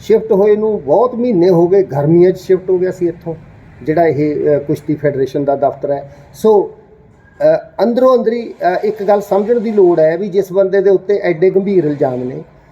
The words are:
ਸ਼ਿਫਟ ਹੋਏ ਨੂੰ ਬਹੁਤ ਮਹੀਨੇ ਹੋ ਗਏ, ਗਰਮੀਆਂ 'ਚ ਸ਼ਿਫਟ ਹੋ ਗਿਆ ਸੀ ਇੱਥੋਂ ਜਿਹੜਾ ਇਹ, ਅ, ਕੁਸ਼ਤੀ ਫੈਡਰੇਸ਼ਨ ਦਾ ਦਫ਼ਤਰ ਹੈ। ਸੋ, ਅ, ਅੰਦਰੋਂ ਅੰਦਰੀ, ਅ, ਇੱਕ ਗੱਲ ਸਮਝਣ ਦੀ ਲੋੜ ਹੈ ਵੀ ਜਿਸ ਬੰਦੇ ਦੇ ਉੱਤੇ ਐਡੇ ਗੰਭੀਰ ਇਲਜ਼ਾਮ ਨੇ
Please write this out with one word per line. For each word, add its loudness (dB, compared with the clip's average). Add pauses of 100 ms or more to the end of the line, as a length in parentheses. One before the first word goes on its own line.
ਸ਼ਿਫਟ 0
ਹੋਏ 4
ਨੂੰ -2
ਬਹੁਤ 0
ਮਹੀਨੇ 0
ਹੋ 4
ਗਏ, 2
ਗਰਮੀਆਂ 2
'ਚ -6
ਸ਼ਿਫਟ -2
ਹੋ 0
ਗਿਆ -2
ਸੀ -4
ਇੱਥੋਂ -10 (480)
ਜਿਹੜਾ 0
ਇਹ, 0
ਅ, 0
ਕੁਸ਼ਤੀ -4
ਫੈਡਰੇਸ਼ਨ -2
ਦਾ 0
ਦਫ਼ਤਰ -4
ਹੈ। -8 (200)
ਸੋ, 2 (840)
ਅ, -6
ਅੰਦਰੋਂ 2
ਅੰਦਰੀ, -4 (200)
ਅ, -4
ਇੱਕ -4
ਗੱਲ 2
ਸਮਝਣ 0
ਦੀ -4
ਲੋੜ 0
ਹੈ 2
ਵੀ -6
ਜਿਸ -4
ਬੰਦੇ 0
ਦੇ 2
ਉੱਤੇ 0
ਐਡੇ 0
ਗੰਭੀਰ 0
ਇਲਜ਼ਾਮ -2
ਨੇ -10 (300)